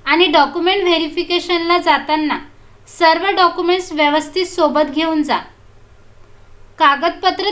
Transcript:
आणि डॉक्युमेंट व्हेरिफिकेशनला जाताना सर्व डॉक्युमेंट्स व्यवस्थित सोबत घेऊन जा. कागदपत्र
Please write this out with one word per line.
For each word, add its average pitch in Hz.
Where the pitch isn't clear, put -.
आणि 320
डॉक्युमेंट 339
व्हेरिफिकेशनला 339
जाताना 302
सर्व 330
डॉक्युमेंट्स 359
व्यवस्थित 302
सोबत 302
घेऊन 320
जा. 277
कागदपत्र 339